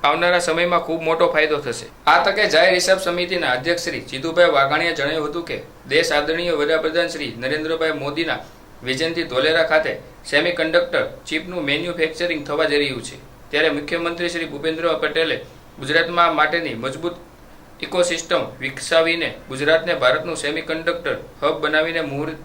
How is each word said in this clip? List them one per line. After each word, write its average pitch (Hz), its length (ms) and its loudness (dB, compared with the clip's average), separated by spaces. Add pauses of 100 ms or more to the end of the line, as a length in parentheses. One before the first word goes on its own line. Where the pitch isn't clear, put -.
આવનારા 175 340 4
સમયમાં 170 420 2
ખૂબ 165 220 -4
મોટો 165 240 4
ફાયદો 151 320 2
થશે. 139 280 -6 (200)
આ 175 180 6
તકે 196 240 2
જાહેર 175 260 6
હિસાબ 185 240 2
સમિતિના 175 520 -2
અધ્યક્ષ 156 340 -2
શ્રી 139 160 -4
જીતુભાઈ 160 500 2
વાઘાણીએ 151 440 2
જણાવ્યું 147 340 -2
હતું 170 160 -6
કે - 180 -8 (260)
દેશ 156 240 2
આદરણીય 160 400 0
વડાપ્રધાન 160 540 2
શ્રી 143 320 -6
નરેન્દ્રભાઈ 156 540 -2
મોદીના 147 460 -4 (460)
વિઝનથી 160 380 -2
ધોલેરા 151 400 2
ખાતે 156 380 2 (300)
સેમિકન્ડક્ટર 165 760 2 (200)
ચિપનું 170 380 -4
મેન્યુફેક્ચરિંગ 160 840 -2
થવા 147 180 0
જઈ 147 140 2
રહ્યું 131 240 -2
છે, - 140 -12 (340)
ત્યારે 156 200 2
મુખ્યમંત્રી 170 580 -4
શ્રી 165 160 -4
ભૂપેન્દ્ર 160 500 -2
પટેલે 156 420 0 (420)
ગુજરાતમાં 165 580 2
માટેની 151 380 0
મજબૂત 135 380 -6 (680)
ઇકોસિસ્ટમ 175 580 0 (200)
વિકસાવીને 165 720 0 (140)
ગુજરાતને 160 460 2
ભારતનું 139 420 2
સેમિકન્ડક્ટર 160 800 -4 (260)
હબ 143 180 0
બનાવીને 156 400 0
મુહૂર્ત 151 340 -4 (100)